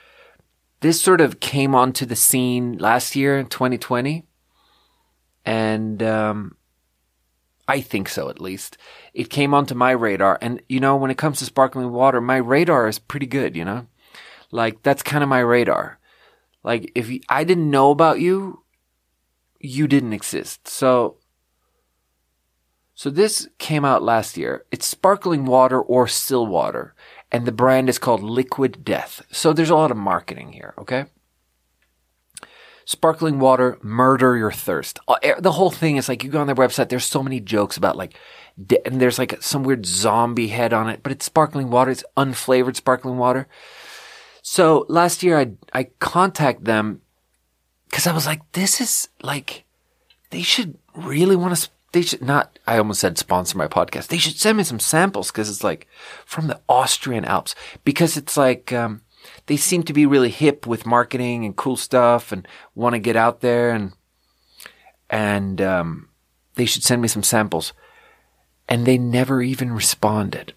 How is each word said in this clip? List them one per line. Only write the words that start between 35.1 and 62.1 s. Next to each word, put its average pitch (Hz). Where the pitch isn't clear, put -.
e-, 139
the 180
whole 175
thing 156
is, 131
like, 123
you 135
go 147
on 143
their 139
website, 127
there's 127
so 139
many 131
jokes 104
about, 95
like, 92
de-, 120
and 127
there's, 123
like, -
some 139
weird 131
zombie 113
head 117
on 113
it, -
but 135
it's 131
sparkling 147
water. 127
It's 123
unflavored 127
sparkling 127
water. 127
So 160
last 170
year 165
I, 127
I 131
contact 165
them 107
'cause -
I 175
was 160
like, 151
"This 190
is, -
like, 143
they 170
should 175
really 165
wanna 180
sp-, -
they 175
should 170
not," 139
I 117
almost 107
said 87
sponsor 90
my 78
podcast. -
"They 170
should 156
send 220
me 202
some 123
samples 175
'cause 107
it's, 101
like, 85
from 160
the -
Austrian 123
Alps." -
Because 160
it's -
like, 127
um, 113
they 147
seem 170
to 160
be 147
really 131
hip 143
with 117
marketing 120
and 101
cool 127
stuff 120